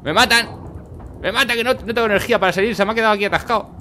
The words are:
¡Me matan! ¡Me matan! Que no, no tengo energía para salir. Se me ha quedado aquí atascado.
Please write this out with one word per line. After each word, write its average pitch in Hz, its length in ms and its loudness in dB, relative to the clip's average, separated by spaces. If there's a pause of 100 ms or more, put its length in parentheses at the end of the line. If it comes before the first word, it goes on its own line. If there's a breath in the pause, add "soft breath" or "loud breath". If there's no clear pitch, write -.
¡Me 143 100 -4
matan! 233 340 4 (720)
¡Me - 100 -2
matan! 240 260 0
Que 233 60 -2
no, 254 100 0
no 233 200 -4
tengo 233 120 2
energía 208 340 2
para 185 140 2
salir. 196 220 0
Se 196 100 2
me 202 60 -2
ha 226 40 -2
quedado 220 180 4
aquí 208 120 0
atascado. 196 440 -2 (120)